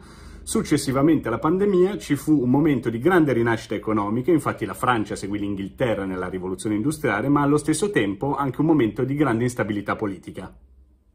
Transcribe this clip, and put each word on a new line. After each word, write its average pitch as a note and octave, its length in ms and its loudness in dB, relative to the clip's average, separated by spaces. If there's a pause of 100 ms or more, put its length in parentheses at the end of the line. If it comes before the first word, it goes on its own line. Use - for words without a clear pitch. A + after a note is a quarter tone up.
(420)
Successivamente C#3 840 2
alla A2 100 -2
pandemia F#3 600 2
ci D3 180 -2
fu D3+ 260 2
un A#2+ 80 2
momento C#3 380 4
di A2+ 100 -2
grande D#3 340 4
rinascita A#2 420 0
economica, G#2+ 580 0
infatti C#3 320 0
la F#2 100 -6
Francia A#2 400 -2
seguì G2 240 -6
l'Inghilterra G2 680 -4
nella F#2 220 -4
rivoluzione F#2 460 -4
industriale, A2 540 -2
ma C#3+ 140 4
allo C#3+ 160 4
stesso D#3 320 -2
tempo A#2 440 -2
anche C#3 260 -4
un D3 60 2
momento C3 380 2
di C3 100 -2
grande B2+ 300 0
instabilità G#2 520 -4
politica. F#2 560 -8 (640)